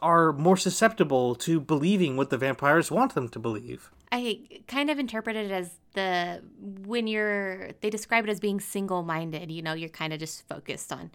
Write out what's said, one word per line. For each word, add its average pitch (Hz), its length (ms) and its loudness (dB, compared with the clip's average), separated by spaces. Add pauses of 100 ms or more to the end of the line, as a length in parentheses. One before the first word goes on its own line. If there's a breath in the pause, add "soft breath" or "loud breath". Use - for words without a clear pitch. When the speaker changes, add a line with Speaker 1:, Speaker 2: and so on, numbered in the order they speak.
Speaker 1:
are 165 320 6
more 170 240 6
susceptible 160 800 2
to 165 240 0
believing 156 580 2
what 135 120 0
the 135 80 0
vampires 139 540 4
want 233 240 2
them 127 140 -2
to 113 100 -10
believe. 117 520 -6 (200)
Speaker 2:
I 240 280 -2 (280)
kind 285 220 -2
of 285 80 0
interpret 220 380 -4
it 208 160 -4
as 180 200 -4 (220)
the, 180 480 -2 (180)
when 202 480 -4
you're, 202 640 -2 (100)
they 214 80 -2
describe 226 360 0
it 214 40 -2
as 208 100 -2
being 202 200 -2
single-minded, 170 920 -4
you 165 100 -8
know, 160 120 -4
you're 165 160 -8
kind 160 240 -6
of 151 60 -6
just - 280 -10
focused - 440 -10
on 165 240 -10